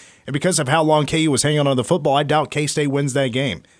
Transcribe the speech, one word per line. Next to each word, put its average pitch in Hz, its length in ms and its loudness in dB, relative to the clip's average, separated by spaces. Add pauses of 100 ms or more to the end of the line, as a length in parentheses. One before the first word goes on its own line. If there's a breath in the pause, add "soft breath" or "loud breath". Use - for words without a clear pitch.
(280 loud breath)
and 131 60 -8
because 175 260 0
of 135 80 -2
how 160 160 2
long 151 220 4
K 160 140 -2
U 156 120 2
was 127 120 0
hanging 151 160 0
on 143 80 2
to 139 80 2
the 123 80 0
football, 160 320 0
I 151 80 2
doubt 147 280 0
K-State 147 360 -2
wins 139 260 -2
that 135 160 0
game. 123 340 -4 (160 soft breath)